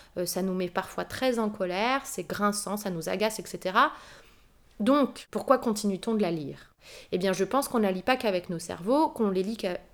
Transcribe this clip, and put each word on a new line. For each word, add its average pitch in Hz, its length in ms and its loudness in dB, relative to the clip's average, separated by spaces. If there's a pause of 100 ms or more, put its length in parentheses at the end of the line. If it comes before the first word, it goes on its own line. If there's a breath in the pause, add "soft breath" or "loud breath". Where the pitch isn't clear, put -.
(180 loud breath)
euh, 175 80 -2
ça 180 160 -2
nous 190 100 0
met 185 160 -2
parfois 180 360 -4
très 254 340 0
en 220 100 2
colère, 208 560 0
c'est - 220 -8
grinçant, 202 500 0
ça 208 140 -4
nous 165 180 -4
agace, 208 300 0
et - 80 -8
cetera. 202 460 2 (880 loud breath)
Donc, 254 500 2
pourquoi 254 280 4
continue-t-on 214 560 0
de 214 60 2
la 175 120 2
lire ? 147 420 -8 (380 loud breath)
Eh 180 40 0
bien, 185 160 2
je 190 120 2
pense 262 240 0
qu'on 247 100 0
ne 220 60 4
la 190 80 2
lit 185 100 -4
pas 254 140 2
qu'avec 190 340 -2
nos 170 80 -4
cerveaux, 196 500 0
qu'on 226 220 0
les 185 140 0
lit 220 120 -4
qu'a-, 180 240 -4 (140)